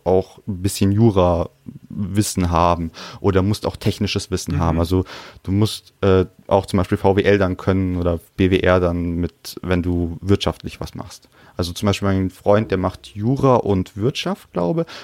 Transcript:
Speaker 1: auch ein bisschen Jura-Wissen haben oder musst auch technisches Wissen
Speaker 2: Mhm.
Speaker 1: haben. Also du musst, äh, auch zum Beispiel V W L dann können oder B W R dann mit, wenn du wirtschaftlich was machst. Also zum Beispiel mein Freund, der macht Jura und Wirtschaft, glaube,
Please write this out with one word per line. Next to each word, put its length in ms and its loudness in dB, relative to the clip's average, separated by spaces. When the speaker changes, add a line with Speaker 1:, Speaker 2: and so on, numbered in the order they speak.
Speaker 1:
auch 340 0
ein 140 -8
bisschen 300 0
Jura-Wissen 1600 0
haben 400 2
oder 200 2
musst 240 -2
auch 100 -4
technisches 540 -4
Wissen 260 -4
Speaker 2:
Mhm. 40 0
Speaker 1:
haben. 200 0
Also 240 0
du 100 -8
musst, 500 -2
äh, 240 4
auch 220 2
zum 100 -2
Beispiel 220 0
V 160 2
W 80 2
L 160 4
dann 180 0
können 400 0
oder 220 -2
B 140 2
W 80 4
R 200 4
dann 360 0
mit, 480 -6
wenn 180 0
du 400 -2
wirtschaftlich 580 -2
was 140 -10
machst. 340 -16
Also 160 -4
zum 140 -6
Beispiel 220 0
mein 240 0
Freund, 400 2
der 80 0
macht 360 -8
Jura 420 2
und 380 0
Wirtschaft, 580 -6
glaube, 340 -2